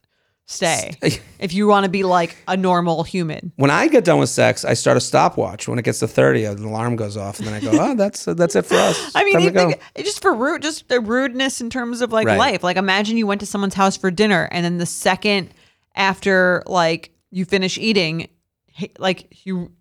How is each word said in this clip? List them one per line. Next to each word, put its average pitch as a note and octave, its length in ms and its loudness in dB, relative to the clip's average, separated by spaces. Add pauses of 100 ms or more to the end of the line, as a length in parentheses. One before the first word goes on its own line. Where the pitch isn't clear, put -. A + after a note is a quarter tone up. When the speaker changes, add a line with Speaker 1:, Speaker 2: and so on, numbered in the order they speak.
(480)
Speaker 1:
stay D#3+ 440 -4 (100)
Speaker 2:
S- D#3 160 0 (120)
<laughs> - 100 -20
Speaker 1:
if E3+ 140 -6
you G#3 120 0
wanna G3+ 220 4
be, G3 160 -2
like, F3+ 320 0 (140)
a F#3+ 80 0
normal F3 460 0
human. E3 520 -6
Speaker 2:
When C#3 160 2
I G#3 160 2
get C#4+ 160 4
done D3+ 160 4
with C3+ 80 2
sex, A#2+ 380 2
I C3 80 0
start B2+ 240 2
a - 20 4
stopwatch. B2 720 0
When A#2+ 100 -2
it A2 60 -6
gets A2+ 140 -2
to B2 100 -2
thirty, C3 340 4
an G#2 180 -6
alarm A2+ 360 -4
goes G#2 180 -6
off, G2+ 240 -10
and G#2+ 80 -8
then G#2+ 60 -8
I G#2+ 80 -8
go, C4+ 100 -4
"Oh, C#4 240 2
that's, G#3 320 -2
uh, F3 60 -2
that's E3+ 240 2
it F3+ 80 2
for F3+ 100 0
us. F#3 360 0
Speaker 1:
<laughs> - 40 -12
I - 80 4
mean, G4 120 2
Speaker 2:
Time - 80 4
to F3 40 4
Speaker 1:
you F3 60 2
think F3+ 260 4
Speaker 2:
go." - 60 -20 (100)
Speaker 1:
it's D#4 140 -6
just - 120 -6
for F#4 120 4
rude, C#4 280 -2
just D#4+ 280 -6
the B3+ 100 2
rudeness B3+ 600 -2
in A#3 80 -8
terms A#3+ 320 -6
of, A#3 100 -2
like, A3 160 2
Speaker 2:
Right. G#3 100 4
Speaker 1:
life. A3+ 260 0
Like, F3+ 120 -2
imagine G3 400 0
you A3+ 120 0
went G3+ 120 -2
to G#3 80 -10
someone's G3 280 -4
house G3 200 2
for F#3+ 160 -2
dinner, F#3 400 2
and F3 140 -2
then F3 120 -2
the E3+ 80 -4
second - 680 -2 (420)
after, F#3+ 720 2
like, E3 440 0 (180)
you F#3 160 -4
finish F#3 320 -2
eating, F3 500 -2 (500)
h-, F3 220 -10
like, - 460 -6
you, F3+ 360 -8